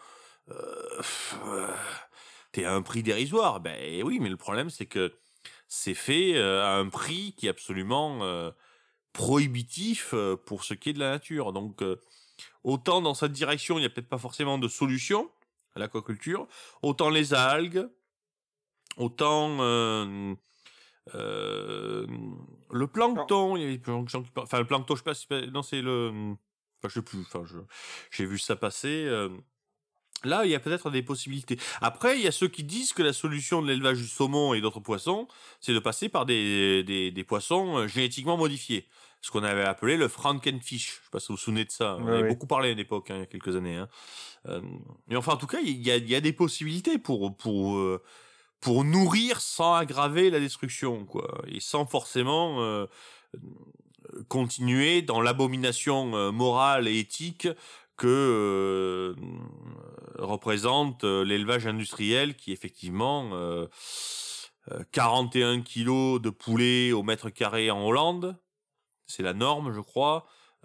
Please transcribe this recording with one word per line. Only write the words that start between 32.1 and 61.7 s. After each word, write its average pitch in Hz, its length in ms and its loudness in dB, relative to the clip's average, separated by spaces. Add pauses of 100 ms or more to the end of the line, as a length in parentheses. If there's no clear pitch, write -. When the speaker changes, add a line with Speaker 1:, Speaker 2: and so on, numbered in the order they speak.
Speaker 1:
il 220 60 2
y 180 40 4
a 151 40 2
ceux 185 160 2
qui - 160 -10
disent 226 280 -4
que 175 100 2
la 147 100 4
solution 151 500 -2
de 143 60 -2
l'élevage 131 300 2
du 117 100 -6
saumon 139 460 2
et 110 60 2
d'autres 107 200 -2
poissons, 170 480 -2 (320)
c'est 120 140 0
de 110 40 6
passer 117 300 -2
par 131 180 0
des, 101 560 4
des, 95 300 -2
des 92 120 -6
poissons, 170 520 0
euh, 110 100 2
génétiquement 131 500 0
modifiés. 139 520 -2 (320)
Ce - 120 -12
qu'on 104 100 0
avait 101 220 2
appelé 110 320 2
le 147 100 4
Frankenfish. 135 920 -4
Je - 40 -20
sais - 60 -20
pas 113 80 -6
si - 100 -14
vous 107 60 -6
vous 98 60 -8
souvenez 110 240 0
de - 80 -12
ça. 101 260 -2
On 117 60 -6
Speaker 2:
Ouais, 113 80 0
Speaker 1:
avait 113 100 4
Speaker 2:
ouais. 110 60 4
Speaker 1:
beaucoup 123 180 -2
parlé 135 240 2
à 113 40 0
l'époque, 104 360 -6
hein, 98 60 -6
il 98 40 -6
y - 40 -8
a - 20 -16
quelques 92 300 -4
années, 90 200 -4
hein. 98 120 -8 (580)
Euh, 90 140 -8 (480)
mais 117 80 0
enfin, 127 160 2
en 139 40 2
tout 131 120 -6
cas, 330 120 -2
il 135 240 -2
y 123 60 2
a, 120 60 6
il 120 120 0
y 123 60 2
a 139 60 4
des 151 120 2
possibilités 175 680 0
pour, 98 380 -2
pour, 101 420 0
euh, 92 220 0 (600)
pour 127 240 4
nourrir 190 560 4
sans 170 340 4
aggraver 151 560 4
la 156 80 4
destruction, 131 680 -2
quoi. - 440 -6
Et - 100 -8
sans 147 260 0
forcément, 135 800 2
euh, 104 240 0 (1400)
continuer 131 720 4
dans 117 180 2
l'abomination, 127 920 2
euh, 101 160 2
morale 123 580 4
et 110 120 2
éthique 170 480 -4 (500)
que, 123 100 2
euh, 98 1080 2 (1040)
représente, 113 840 0
euh, 95 200 4
l'élevage 104 420 0
industriel 110 720 0